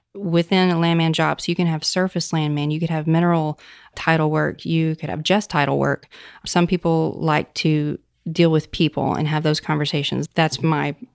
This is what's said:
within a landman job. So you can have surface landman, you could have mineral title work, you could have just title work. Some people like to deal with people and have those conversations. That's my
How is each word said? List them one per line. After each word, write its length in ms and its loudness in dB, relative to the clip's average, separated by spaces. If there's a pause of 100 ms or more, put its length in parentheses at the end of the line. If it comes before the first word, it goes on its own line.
(140)
within 560 0
a 80 0
landman 360 2
job. 260 0
So 100 -4
you 60 -2
can 120 0
have 160 -4
surface 480 -2
landman, 380 -2
you 100 -2
could 100 -2
have 160 -2
mineral 520 2 (380)
title 340 0
work, 360 -2
you 300 0
could 140 -10
have 120 -6
just 280 0
title 280 0
work. 280 -2 (380)
Some 220 2
people 520 0
like 360 -2
to 440 0 (320)
deal 200 4
with 220 0
people 420 0
and 120 -2
have 160 -2
those 160 0
conversations. 760 -2
That's 280 0
my 320 0 (200)